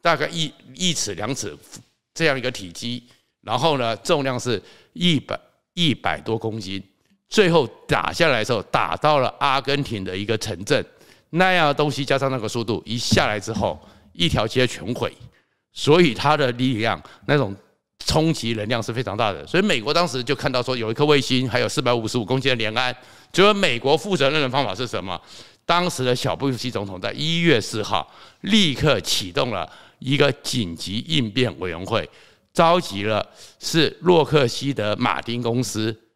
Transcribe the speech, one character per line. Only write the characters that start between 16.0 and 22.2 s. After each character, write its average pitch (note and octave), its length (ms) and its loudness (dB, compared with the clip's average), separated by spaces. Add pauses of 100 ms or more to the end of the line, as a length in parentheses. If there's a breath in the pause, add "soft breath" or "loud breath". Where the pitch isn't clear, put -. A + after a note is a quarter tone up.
以 D#3 140 4
它 D3+ 220 2
的 C#3 160 2
力 B2 260 0
量， G#2 220 -2 (260 loud breath)
那 C#3+ 100 2
种 G#2 180 0 (440)
冲 D#3+ 340 2
击 A#2 220 -4
能 G#2 140 -4
量 A#2 140 0
是 A#2 100 -6
非 B2 100 -4
常 G2 140 -6
大 A2 160 2
的。 D2 140 -10
所 - 140 0
以 - 20 2
美 F3 180 2
国 A#2+ 120 -4
当 F3 140 2
时 B2+ 160 -6
就 C3 120 -2
看 C#3+ 160 -4
到 B2+ 120 0
说， B2+ 140 -2
有 A2+ 140 -4
一 A#2+ 40 -2
颗 D3 100 2
卫 D3 160 4
星， B2+ 280 0
还 A#2+ 120 0
有 A2+ 80 0
四 D3 140 -4
百 B2 100 2
五 A2+ 160 0
十 B2 80 -4
五 A#2 80 0